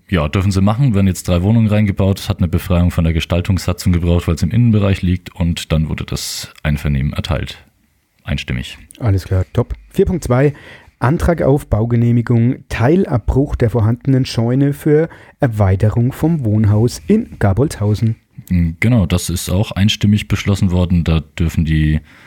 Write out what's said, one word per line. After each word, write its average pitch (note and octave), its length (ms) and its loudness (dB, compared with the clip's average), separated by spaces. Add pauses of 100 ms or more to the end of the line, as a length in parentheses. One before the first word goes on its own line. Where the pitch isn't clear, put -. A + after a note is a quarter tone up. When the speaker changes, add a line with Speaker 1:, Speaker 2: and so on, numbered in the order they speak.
Speaker 1:
ja, D#2+ 200 0
dürfen G2 220 0
sie F#2+ 120 2
machen, A2 320 2
werden G2 120 2
jetzt F2+ 220 -2
drei F2 140 2
Wohnungen A2 260 2
reingebaut, G2 600 0
hat G2 100 -4
eine F2+ 100 0
Befreiung F2 420 0
von E2+ 140 0
der D#2+ 80 0
Gestaltungssatzung F2 800 -2
gebraucht, E2+ 340 0
weil E2+ 80 0
es - 80 -6
im E2+ 80 0
Innenbereich G#2+ 520 2
liegt F2+ 320 -2
und E2+ 380 -4
dann D#2 160 0
wurde - 160 -6
das - 480 -10 (100)
Einvernehmen C#2+ 500 -2
erteilt. - 460 -6 (680)
Einstimmig. - 540 -6 (200)
Speaker 2:
Alles G2 260 -2
klar, F#2+ 280 -2
top. - 220 -2 (160)
Vier G3 160 2
Punkt F#3 180 -4
zwei, C#3+ 300 2 (440)
Antrag D#3+ 440 0
auf C#3+ 260 0
Baugenehmigung, A#2 1000 2
Teilabbruch C#3 880 0
der A2+ 140 0
vorhandenen B2+ 540 0
Scheune C3 480 0
für D#3 360 0 (320)
Erweiterung G#2+ 720 2
vom D#3 320 -2
Wohnhaus G#2+ 600 2
in A3 320 0
Gabolzhausen. G#2+ 800 0 (320)
Speaker 1:
Genau, F2+ 580 2
das - 220 -2
ist E2+ 220 -6
auch G2 220 -2
einstimmig G#2 560 0
beschlossen G2 420 0
worden. F2+ 340 2
Da E2 160 0
dürfen D#2+ 440 -2
die D#2 360 0 (260)